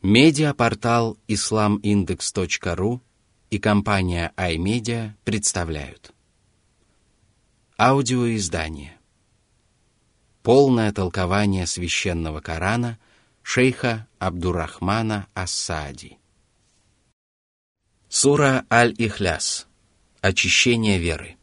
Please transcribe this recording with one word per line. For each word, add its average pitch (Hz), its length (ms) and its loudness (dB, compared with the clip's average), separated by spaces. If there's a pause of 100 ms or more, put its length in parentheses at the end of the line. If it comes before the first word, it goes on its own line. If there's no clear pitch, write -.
Медиапортал 117 1160 4 (100)
исламиндекс 104 1040 0
точка 90 420 -4
ру 107 280 -2 (480)
и 104 100 -2
компания 95 800 0
iMedia 107 720 -2 (140)
представляют. 85 880 -6 (1600)
Аудиоиздание. 110 1200 0 (1400)
Полное 120 520 4
толкование 95 760 0
священного 82 720 -4
Корана 107 580 -4 (460)
шейха 123 640 0 (120)
Абдурахмана 92 1120 -2
Ас-Саади. 78 840 -8 (1900)
Сура 139 640 2
Аль-Ихляс. 107 960 0 (540)
Очищение 101 760 2
веры. 82 440 -4